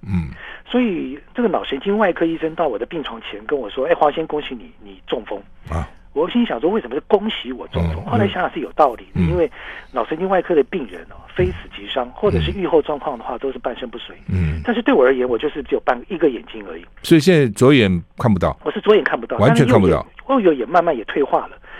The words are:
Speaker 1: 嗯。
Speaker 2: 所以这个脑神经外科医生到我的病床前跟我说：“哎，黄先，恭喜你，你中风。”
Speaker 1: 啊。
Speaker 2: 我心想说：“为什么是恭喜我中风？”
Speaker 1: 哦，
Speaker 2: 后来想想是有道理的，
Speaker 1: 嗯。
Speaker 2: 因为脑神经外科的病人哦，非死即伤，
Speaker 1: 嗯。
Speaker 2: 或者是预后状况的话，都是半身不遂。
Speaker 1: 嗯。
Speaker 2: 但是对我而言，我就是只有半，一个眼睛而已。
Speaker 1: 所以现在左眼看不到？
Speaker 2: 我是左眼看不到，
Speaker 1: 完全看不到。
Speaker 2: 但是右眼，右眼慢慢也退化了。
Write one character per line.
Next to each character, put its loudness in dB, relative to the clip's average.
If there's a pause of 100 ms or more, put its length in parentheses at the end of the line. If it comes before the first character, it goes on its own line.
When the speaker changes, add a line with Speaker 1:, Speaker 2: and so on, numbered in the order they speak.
Speaker 1:
嗯。 -4 (400)
Speaker 2:
所 0
以 -2 (160)
这 -2
个 2
脑 -2
神 -6
经 0
外 2
科 -2
医 0
生 -6
到 -2
我 -4
的 -6
病 -8
床 -10
前 -14
跟 -2
我 -8
说 -4
：“哎， 2
黄 2
先， -6
恭 -6
喜 -10
你， -16 (120)
你 -20
中 -6
风。” -10 (300)
Speaker 1:
啊。 -4 (240)
Speaker 2:
我 0
心 2
想 -4
说 0
：“为 0
什 -10
么 -8
是 -4
恭 2
喜 -8
我 -12
中 -4 (100)
风？” -6 (120)
Speaker 1:
哦， -4
Speaker 2:
后 0
来 2
想 -4
想 -2
是 -8
有 -8
道 4
理 -16
的， -2
Speaker 1:
嗯。 2
Speaker 2:
因 0
为 2 (420)
脑 -2
神 -6
经 -2
外 2
科 -2
的 6
病 -4
人 -16
哦， -20 (180)
非 0
死 -4 (240)
即 -14
伤， -4
Speaker 1:
嗯。 -16
Speaker 2:
或 0
者 2
是 0
预 -4
后 4
状 -4
况 -8
的 -16
话， -8
都 -6
是 -12
半 -8
身 -10
不 -14
遂。 -16 (160)
Speaker 1:
嗯。 -2
Speaker 2:
但 -2
是 -2
对 2
我 6
而 6
言， 0
我 0
就 -4
是 -8
只 -2
有 -2
半， 0
一 -6
个 2
眼 -6
睛 -14
而 -14
已。 -20 (160)
Speaker 1:
所 6
以 8
现 6
在 4
左 6
眼 4 (140)
看 2
不 2
到？ 0
Speaker 2:
我 -2
是 -6
左 6
眼 4
看 -2
不 -10
到， -6
Speaker 1:
完 4
全 6
看 6
不 6
到。 4 (300)
Speaker 2:
但 2
是 4
右 -
眼， 0
右 8
眼 -2
慢 4
慢 0
也 -8
退 -2
化 0
了。 -20 (240)